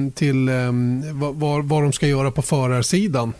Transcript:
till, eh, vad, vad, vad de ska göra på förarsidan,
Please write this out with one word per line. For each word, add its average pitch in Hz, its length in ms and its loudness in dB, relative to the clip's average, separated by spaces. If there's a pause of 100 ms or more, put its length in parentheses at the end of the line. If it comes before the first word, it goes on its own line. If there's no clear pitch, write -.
(140)
till, 131 340 2
eh, 127 240 0 (400)
vad, 143 220 -4
vad, 147 300 0
vad 151 180 2
de 143 100 2
ska - 140 0
göra 139 240 2
på 139 120 -2
förarsidan, 127 960 0